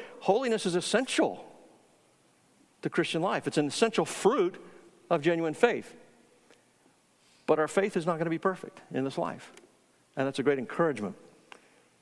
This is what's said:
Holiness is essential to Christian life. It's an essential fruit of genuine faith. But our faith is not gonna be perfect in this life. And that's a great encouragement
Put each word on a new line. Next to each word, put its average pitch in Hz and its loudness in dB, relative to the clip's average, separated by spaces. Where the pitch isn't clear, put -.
Holiness 220 2
is 175 0
essential 185 0
to 254 -2
Christian 165 0
life. 185 -2
It's - -4
an 151 2
essential 214 2
fruit 190 2
of 170 2
genuine 165 0
faith. 156 2
But 156 4
our 151 0
faith 196 0
is 160 -4
not 170 0
gonna 165 -2
be 165 -2
perfect - -4
in 131 -4
this 135 -6
life. - -8
And 135 -2
that's 135 -4
a 135 0
great 139 2
encouragement 113 -2